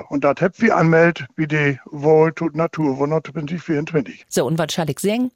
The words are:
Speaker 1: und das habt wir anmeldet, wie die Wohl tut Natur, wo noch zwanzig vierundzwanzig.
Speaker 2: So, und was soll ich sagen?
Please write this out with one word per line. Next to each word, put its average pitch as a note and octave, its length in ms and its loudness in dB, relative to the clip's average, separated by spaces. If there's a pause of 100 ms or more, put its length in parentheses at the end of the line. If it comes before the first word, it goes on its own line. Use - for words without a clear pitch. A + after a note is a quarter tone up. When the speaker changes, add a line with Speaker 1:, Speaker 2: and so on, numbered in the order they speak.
Speaker 1:
und - 140 -2
das C#3 180 2
habt F#3 200 -2
wir G#3 160 2
anmeldet, E3 480 4 (100)
wie D#3 120 -2
die C#3+ 380 0
Wohl D#3 480 2
tut D#3+ 220 -6
Natur, D#3 440 -2
wo C#3+ 80 0
noch D#3 160 -2
zwanzig D3+ 400 -8
vierundzwanzig. D#3 640 -4
Speaker 2:
So, E3 160 0
und D#3+ 140 0
was D#3 140 -4
soll D#3 180 -4
ich - 80 -8
sagen? A#3+ 360 -2